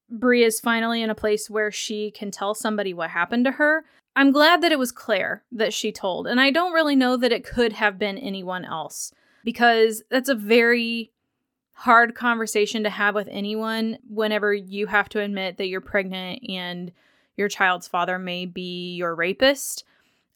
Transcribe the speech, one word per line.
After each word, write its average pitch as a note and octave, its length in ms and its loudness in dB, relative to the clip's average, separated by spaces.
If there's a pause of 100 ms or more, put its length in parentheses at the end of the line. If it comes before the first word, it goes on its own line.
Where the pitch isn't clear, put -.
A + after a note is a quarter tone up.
(100)
Bree A#3+ 320 4
is A3+ 160 2
finally A3+ 440 0
in A3 80 0
a G#3+ 40 -2
place G#3+ 340 -2
where G#3+ 220 -2
she G#3 400 -6
can G3+ 220 -10
tell G3+ 200 -4
somebody G#3 400 -4
what E3 180 -6
happened F3 340 0
to C4+ 80 2
her, D4+ 320 2 (300)
I'm C#4 180 6
glad D4+ 300 6
that E4+ 100 4
it D4 60 2
was B3 140 -2
Claire - 600 -4
that G#3+ 200 0
she G#3+ 200 -4
told. F3+ 340 -6
And A#3+ 120 0
I C#4 120 4
don't E4+ 240 0
really D4 220 2
know B3+ 200 4
that A#3+ 160 2
it - 140 -4
could A#3 280 0
have G#3 240 0
been G3 200 -4
anyone F#3 460 -8
else, - 460 -10 (320)
because A3+ 680 4
that's C4 180 0
a C#4 60 4
very A#3 800 2 (600)
hard A#3 420 6
conversation A3+ 680 0
to G#3 80 0
have G3+ 240 0
with G3+ 160 -2
anyone A3 680 -4 (100)
whenever G#3+ 460 0
you G3+ 360 -4
have G3+ 220 2
to G#3+ 100 -2
admit F#3+ 360 -4
that F#3+ 120 -4
you're F#3 120 -6
pregnant F#3 680 -6
and F3+ 460 -8 (460)
your G3+ 100 0
child's F#3 400 0
father F#3 300 -2
may F3+ 260 -8
be F3+ 520 -8
your E3+ 180 -4
rapist. F#3+ 720 0 (520)